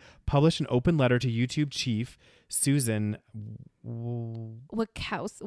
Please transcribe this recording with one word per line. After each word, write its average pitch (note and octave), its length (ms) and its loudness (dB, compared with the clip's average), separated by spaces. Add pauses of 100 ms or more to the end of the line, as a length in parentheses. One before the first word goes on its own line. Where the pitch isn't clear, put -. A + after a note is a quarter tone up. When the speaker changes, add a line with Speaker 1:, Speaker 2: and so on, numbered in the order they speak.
(260)
Speaker 1:
published D3+ 340 4
an C#3+ 100 -2
open C#3 280 4
letter B2+ 220 4
to B2+ 80 0
YouTube B2 440 0
chief A#2 460 -4 (300)
Susan A2+ 680 0 (680)
W-, A#2 720 -8 (140)
Speaker 2:
Wachowski. - 760 -6